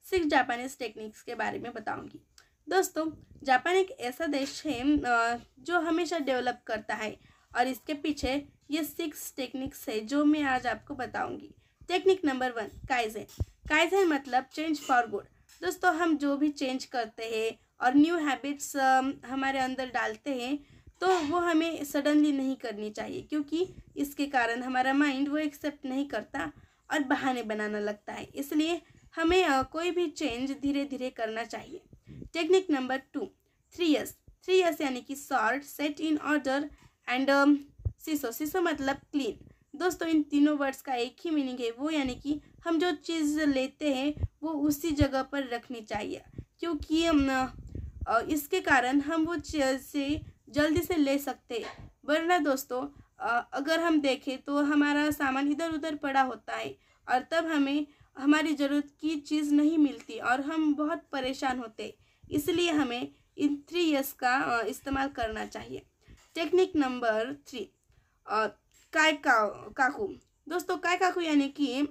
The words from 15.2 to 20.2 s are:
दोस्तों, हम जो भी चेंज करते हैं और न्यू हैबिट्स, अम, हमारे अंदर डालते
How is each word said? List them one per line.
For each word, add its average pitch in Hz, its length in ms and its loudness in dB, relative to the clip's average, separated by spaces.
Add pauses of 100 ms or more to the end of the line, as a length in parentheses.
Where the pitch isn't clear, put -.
दोस्तों, 349 320 2
हम 330 220 2
जो 285 200 0
भी 302 120 2
चेंज 262 360 -4
करते 226 380 -6
हैं 226 360 -4 (220)
और 254 140 4
न्यू 320 220 8
हैबिट्स, 285 600 -2
अम, 262 360 4 (120)
हमारे 269 340 -2
अंदर 262 300 -2
डालते 226 440 -4